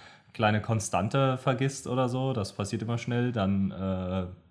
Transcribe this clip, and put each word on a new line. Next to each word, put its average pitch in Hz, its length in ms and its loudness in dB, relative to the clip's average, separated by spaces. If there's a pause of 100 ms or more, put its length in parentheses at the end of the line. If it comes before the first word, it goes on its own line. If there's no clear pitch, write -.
(320)
kleine 107 300 4
Konstante 113 760 2
vergisst 135 500 -2
oder 123 200 2
so, 131 240 0
das 107 200 -2
passiert 101 300 -2
immer 117 160 -2
schnell, 123 340 0
dann, 98 400 2
äh, 92 540 -2 (240)